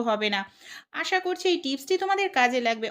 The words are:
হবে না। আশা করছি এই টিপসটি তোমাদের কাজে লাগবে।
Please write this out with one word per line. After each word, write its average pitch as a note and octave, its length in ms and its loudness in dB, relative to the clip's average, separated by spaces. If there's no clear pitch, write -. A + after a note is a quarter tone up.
হবে G#3+ 220 2
না। G3+ 100 0
আশা E4 280 0
করছি F4+ 280 -2
এই F4 120 4
টিপসটি C4+ 380 -2
তোমাদের G4 320 0
কাজে B3 300 2
লাগবে। A3+ 300 0